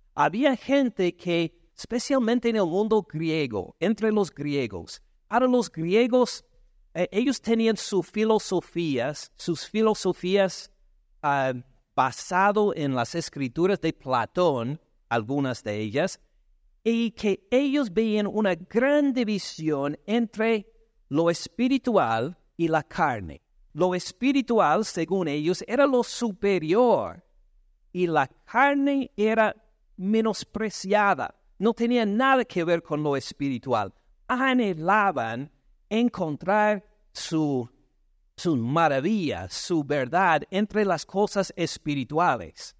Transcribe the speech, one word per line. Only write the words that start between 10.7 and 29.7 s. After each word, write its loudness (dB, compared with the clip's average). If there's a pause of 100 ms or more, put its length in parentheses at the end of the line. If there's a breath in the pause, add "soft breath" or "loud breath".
ah, 0 (420)
basado 0
en -2
las -2
escrituras -2
de -2
Platón, -2 (300)
algunas -2
de -4
ellas, -2 (640)
y 0
que -4
ellos 0
veían 0
una 0
gran 0
división -2
entre -2 (380)
lo 2
espiritual 0 (180)
y 0
la 0
carne. -4 (320)
Lo 2
espiritual, 2
según -2
ellos, -2
era 4
lo 2
superior, 0 (680)
y 0
la 2
carne 0
era 2 (440)